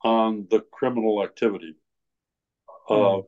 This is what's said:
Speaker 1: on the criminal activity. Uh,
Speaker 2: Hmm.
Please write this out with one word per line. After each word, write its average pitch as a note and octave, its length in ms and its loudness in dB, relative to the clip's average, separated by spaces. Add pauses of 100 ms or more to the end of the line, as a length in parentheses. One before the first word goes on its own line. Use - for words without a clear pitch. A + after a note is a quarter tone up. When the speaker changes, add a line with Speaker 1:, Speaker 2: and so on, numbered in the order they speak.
Speaker 1:
on A2 480 0
the A2 100 4
criminal A2 640 -2
activity. F#2 520 -4 (1160)
Uh, G2+ 280 4
Speaker 2:
Hmm. F#2+ 120 -4